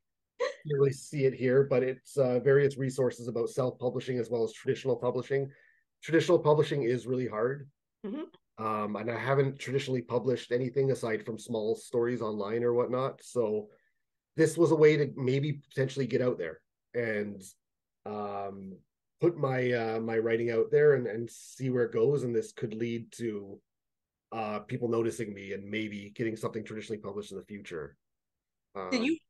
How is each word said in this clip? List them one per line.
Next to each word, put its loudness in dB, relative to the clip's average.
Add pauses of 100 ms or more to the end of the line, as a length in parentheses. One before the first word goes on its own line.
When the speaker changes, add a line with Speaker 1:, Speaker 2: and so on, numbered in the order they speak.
(640)
Speaker 1:
you -2
really 6
see -2
it 2
here, 4
but 4
it's, -4
uh, 4
various 4
resources -2
about -2
self-publishing -2
as -4
well 0
as -4
traditional -2
publishing. -2 (520)
Traditional 6
publishing 2
is 0
really -2
hard. -2 (380)
Speaker 2:
Mm-hmm. -6 (360)
Speaker 1:
Um, -2
and -4
I -4
haven't 0
traditionally -2
published -2
anything 2
aside -2
from -6
small -2
stories 0
online -2
or 4
whatnot. 0
So 0 (680)
this 4
was 6
a 6
way 8
to 0
maybe 0
potentially -2
get 2
out 2
there -8 (340)
and, -2 (640)
um, -8 (440)
put 2
my, 0
uh, 0
my -2
writing 2
out 2
there 8
and, 0
and -6
see -6
where 2
it -2
goes. 2
And -2
this -2
could -6
lead -4
to, -8 (760)
uh, -4
people -4
noticing 0
me -10
and -10
maybe -8
getting -4
something -6
traditionally -10
published -10
in -10
the -14
future. -12 (920)
Speaker 2:
Did -2
Speaker 1:
Um, -2
Speaker 2:
you -2 (140)